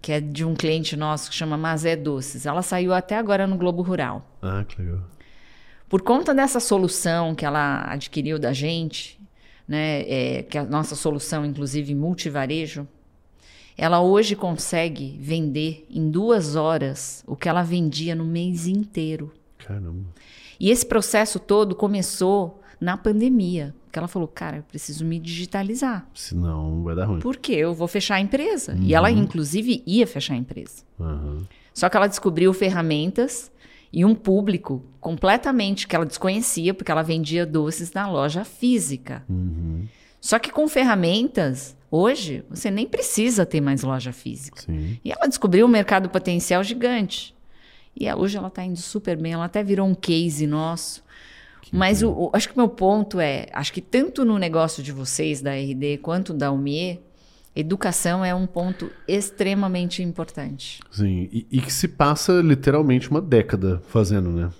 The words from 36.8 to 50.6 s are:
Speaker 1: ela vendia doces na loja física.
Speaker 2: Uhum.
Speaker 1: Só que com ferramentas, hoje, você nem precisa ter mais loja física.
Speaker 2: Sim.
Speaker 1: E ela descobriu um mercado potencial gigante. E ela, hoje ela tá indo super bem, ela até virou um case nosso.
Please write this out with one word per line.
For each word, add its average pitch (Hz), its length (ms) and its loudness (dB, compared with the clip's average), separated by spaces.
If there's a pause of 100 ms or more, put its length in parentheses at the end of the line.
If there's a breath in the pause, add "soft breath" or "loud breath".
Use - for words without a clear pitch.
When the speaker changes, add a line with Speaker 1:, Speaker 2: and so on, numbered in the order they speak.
Speaker 1:
ela 160 120 2
vendia 165 440 0
doces 160 460 -2
na 202 180 -4
loja 151 340 -2
física. 147 840 -2
Speaker 2:
Uhum. 85 560 -4 (360 loud breath)
Speaker 1:
Só - 180 0
que - 120 -4
com 302 180 2
ferramentas, 196 1080 2 (140)
hoje, 185 580 0
você 196 220 -6
nem 208 160 -2
precisa 226 580 2
ter 160 160 0
mais 139 220 0
loja 131 300 -4
física. 131 500 -14
Speaker 2:
Sim. 82 420 -4
Speaker 1:
E - 80 -6
ela - 160 0
descobriu 208 380 6
um - 20 8
mercado 196 400 4
potencial 180 560 0
gigante. 240 680 -2 (600 soft breath)
E - 120 -6
ela, - 140 -2
hoje 202 180 0
ela 185 100 -8
tá 185 160 -10
indo 180 140 -6
super 185 400 -4
bem, 160 160 -4
ela 165 100 -4
até 202 180 -2
virou 196 240 2
um 190 80 4
case 165 520 0
nosso. 160 560 -4 (580 loud breath)